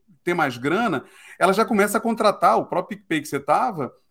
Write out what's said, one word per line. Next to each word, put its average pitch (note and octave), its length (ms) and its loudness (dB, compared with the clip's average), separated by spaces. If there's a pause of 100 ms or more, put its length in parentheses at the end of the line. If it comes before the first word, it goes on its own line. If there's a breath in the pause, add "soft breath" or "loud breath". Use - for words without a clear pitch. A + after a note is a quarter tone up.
(240)
ter F3 100 -2
mais C#3 220 -2
grana, D#3 480 -2 (340 loud breath)
ela F3+ 140 4
já A3 120 2
começa G#3 340 0
a - 20 0
contratar, G#3 580 2
o C#3+ 80 -2
próprio D#3 320 -6
PicPay D#3+ 240 -4
que - 60 -16
você C#3 120 -4
tava, E3+ 520 -2 (180)